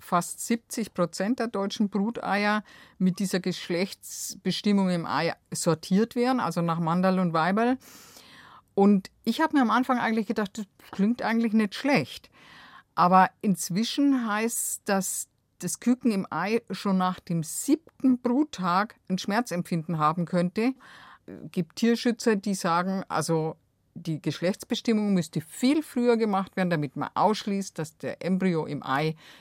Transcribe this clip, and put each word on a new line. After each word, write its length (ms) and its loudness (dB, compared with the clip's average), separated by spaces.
fast 460 -4
siebzig 480 -4
Prozent 460 -2
der 80 -2
deutschen 420 -2
Bruteier 720 -2
mit 200 0
dieser 220 -2
Geschlechtsbestimmung 1500 -2
im 140 -2
Ei 300 -2
sortiert 640 0
werden, 260 2
also 220 -2
nach 180 0
Manderl 380 2
und 160 0
Weiberl. 420 2
Und 360 4
ich 160 0
hab 140 2
mir 80 6
am 80 2
Anfang 280 2
eigentlich 280 0
gedacht, 320 -4
das 80 -8
klingt 320 0
eigentlich 320 0
nicht 200 2
schlecht. 560 -2
Aber 360 6
inzwischen 840 0
heißt, 600 -4
dass 420 -2
das 200 -6
Küken 320 2
im 200 -2
Ei 400 -2
schon 260 0
nach 240 0
dem 220 -2
siebten 760 0
Bruttag 760 0
ein 100 0
Schmerzempfinden 800 -2
haben 260 2
könnte. 480 0
Gibt 240 -4
Tierschützer, 580 2
die 200 -2
sagen, 540 -2
also 480 -2
die 260 -8
Geschlechtsbestimmung 920 -2
müsste 300 0
viel 400 0
früher 340 0
gemacht 400 -2
werden, 140 0
damit 260 -2
man 180 -6
ausschließt, 640 0
dass 200 -8
der 260 -8
Embryo 400 0
im 180 -8
Ei 320 0